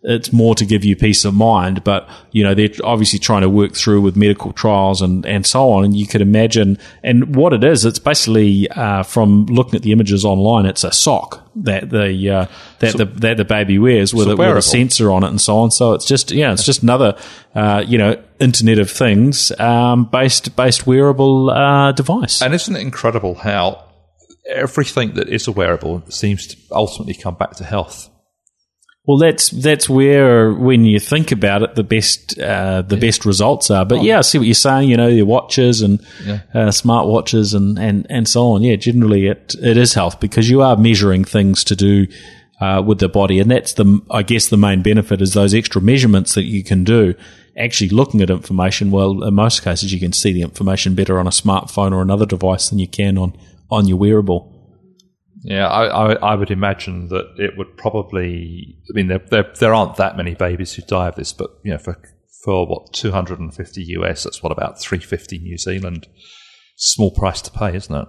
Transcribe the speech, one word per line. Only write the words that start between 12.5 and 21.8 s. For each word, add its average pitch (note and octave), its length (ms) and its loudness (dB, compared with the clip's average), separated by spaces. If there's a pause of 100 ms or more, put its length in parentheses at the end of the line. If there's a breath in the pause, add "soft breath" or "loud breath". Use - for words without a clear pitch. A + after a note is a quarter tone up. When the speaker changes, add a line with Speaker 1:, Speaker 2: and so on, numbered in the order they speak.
Speaker 1:
that A2+ 120 0
Speaker 2:
So - 80 -4
Speaker 1:
the, G#2+ 60 2
that A2+ 320 -2
the G#2+ 60 0
baby G2+ 360 0
wears A2 340 2
with A2 140 2
Speaker 2:
it's - 20 0
a - 40 2
Speaker 1:
a, - 20 2
with - 40 -2
a F#3 100 4
Speaker 2:
wearable. B2 120 2
Speaker 1:
sensor A#2+ 500 0
on F#2+ 120 2
it F2 60 -2
and G2+ 120 -4
so G#2 160 0
on. A2+ 140 2
So A#2 220 2
it's - 120 -4
just, - 260 -2
yeah, C3 220 0
it's F#3 100 -2
just C3+ 200 -2
another, A#2+ 340 2 (380 loud breath)
uh, G#2 300 0
you A#2 120 0
know, G#2+ 240 0 (180)
Internet A2+ 380 2
of G2 140 0
Things, B2 680 0
um, A#2+ 460 2
based, B2+ 500 -2
based B2+ 300 0
wearable, C3+ 640 2
uh, C#3 420 2